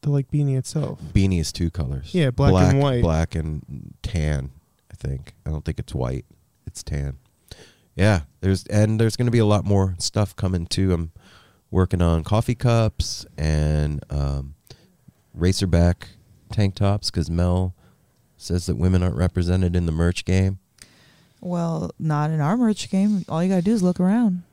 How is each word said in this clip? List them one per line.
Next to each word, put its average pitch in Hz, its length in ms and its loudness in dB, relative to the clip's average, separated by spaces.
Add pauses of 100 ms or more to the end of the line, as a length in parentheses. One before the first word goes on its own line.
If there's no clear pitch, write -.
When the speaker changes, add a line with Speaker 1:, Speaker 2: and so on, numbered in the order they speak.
Speaker 1:
the, 147 100 -2
like, 139 180 -2
beanie 143 280 0
itself. - 420 -6 (140)
Speaker 2:
Beanie 95 260 2
is 78 120 -4
two 85 200 -2
colors. 69 420 -6
Speaker 1:
Yeah, 160 160 2
black 123 240 4 (180)
and 135 80 4
Speaker 2:
Black, 139 40 4
Speaker 1:
white. 127 180 2
Speaker 2:
black 82 340 2
and 76 580 -8 (100)
tan, 73 480 -2 (400)
I - 40 -20
think. 67 380 -8 (120)
I 73 40 -6
don't 76 160 -6
think 80 140 -6
it's - 160 -10
white. 65 300 -4 (420)
It's - 160 -16
tan. 69 340 -6 (800)
Yeah, 95 260 4 (200)
there's, 95 260 0
and 107 320 2
there's 113 160 2
gonna 120 160 0
be 117 80 4
a 110 80 4
lot 104 180 2
more 95 320 2
stuff - 380 -2
coming 90 320 -2
too. 95 260 0
I'm 82 180 -2 (600)
working 90 320 2
on 82 200 4
coffee 113 300 0
cups - 720 0 (100)
and, 76 760 0
um, 69 420 -4 (840)
racerback 87 680 2 (480)
tank 98 240 0
tops 101 340 -2
'cause 85 220 -4
Mel 90 420 0 (640)
says 87 300 -4
that 92 80 -2
women 90 260 2
aren't 90 140 0
represented 90 600 0
in 87 120 2
the 80 40 0
merch 85 320 0
game. 95 360 0 (840)
Speaker 3:
Well, 170 560 -4
not 151 320 -2
in 160 120 -2
our 151 160 2
merch 226 340 -2
game. 196 360 0
All 160 160 -2
you 185 60 0
gotta 185 140 2
do 208 100 2
is 226 80 0
look 180 180 0
around. 185 540 2